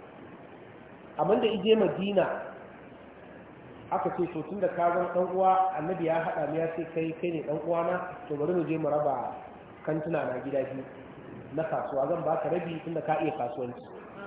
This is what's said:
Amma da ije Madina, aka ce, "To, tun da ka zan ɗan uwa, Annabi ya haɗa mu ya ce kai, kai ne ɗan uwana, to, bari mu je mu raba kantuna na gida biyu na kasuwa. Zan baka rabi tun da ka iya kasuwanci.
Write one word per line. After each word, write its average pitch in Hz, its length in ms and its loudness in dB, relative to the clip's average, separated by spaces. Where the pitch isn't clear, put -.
Amma 170 180 6
da 233 100 4
ije 208 300 6
Madina, 190 500 4
aka 180 260 0
ce, 175 160 2
"To, 156 100 -2
tun 202 180 -8
da 180 80 4
ka 170 260 4
zan 180 200 2
ɗan 180 200 2
uwa, 190 420 6
Annabi 165 300 0
ya 160 80 4
haɗa 160 260 0
mu 156 60 -2
ya 165 180 2
ce 175 80 -2
kai, 160 260 0
kai 175 100 0
ne 160 120 0
ɗan 151 240 -2
uwana, 170 500 0
to, 151 60 -2
bari 147 200 2
mu 170 100 4
je 160 140 0
mu 151 100 0
raba 123 480 2
kantuna 156 400 0
na 127 180 -2
gida 135 220 0
biyu 135 180 -6
na 151 120 0
kasuwa. 135 440 0
Zan 170 160 0
baka 151 240 2
rabi 170 340 0
tun 165 120 -4
da 156 80 0
ka 156 180 2
iya 156 160 2
kasuwanci. 123 480 -4